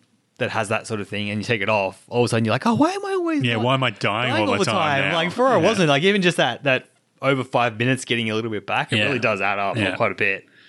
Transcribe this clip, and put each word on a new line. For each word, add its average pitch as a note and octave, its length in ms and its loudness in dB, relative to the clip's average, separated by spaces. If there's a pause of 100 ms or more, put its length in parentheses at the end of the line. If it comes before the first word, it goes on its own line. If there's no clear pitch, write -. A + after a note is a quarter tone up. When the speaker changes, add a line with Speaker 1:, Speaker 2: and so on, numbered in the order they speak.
(380)
Speaker 1:
that A2+ 120 -2
has G#2+ 180 -2
that A2 180 -2
sort A2 140 -6
of F#2+ 80 -10
thing G#2 220 -6
and G#2+ 100 -4
you G2 40 -6
take A2+ 180 -2
it G2 80 0
off, G2 380 0
all A#2+ 140 2
of A#2+ 40 4
a - 20 -4
sudden A2+ 180 0
you're G#2+ 80 2
like, C3 120 -2
"Oh, A#3 80 4
why C#4+ 160 4
am G4 160 -6
I F#4+ 60 -2
always E4+ 300 0
Speaker 2:
Yeah, A#2 140 0
Speaker 1:
like, A2+ 80 0
Speaker 2:
why B2+ 100 4
am C3 80 0
I B2 80 2
dying A2 400 -2
Speaker 1:
dying - 100 0
Speaker 2:
all - 60 2
the - 60 0
Speaker 1:
all - 60 0
the G3 60 0
Speaker 2:
time A#2 100 0 (280)
Speaker 1:
time?" G3 80 0
Speaker 2:
now? F#3 60 0
Speaker 1:
Like, E3 120 0
before A#3 200 0
I C4 100 4
Speaker 2:
Yeah. E3 100 4
Speaker 1:
wasn't. G3 220 2
Like, C#3+ 120 2
even G3 200 2
just F3 160 2
that, C3 260 -2
that C3 240 0 (320)
over C3+ 240 2
five A#2+ 340 0
minutes B2+ 280 0
getting A#2 240 -2
a G#2+ 40 -2
little A2+ 160 -2
bit G2+ 160 -6
back, A#2+ 260 -4
it A2+ 40 0
Speaker 2:
Yeah. G#2 80 2
Speaker 1:
really B2 160 0
does A2 220 0
add G2 160 0
up G2 180 -2
Speaker 2:
Yeah. G2 200 0
Speaker 1:
quite A2 160 0
a - 40 -10
bit. G2 300 -2 (220)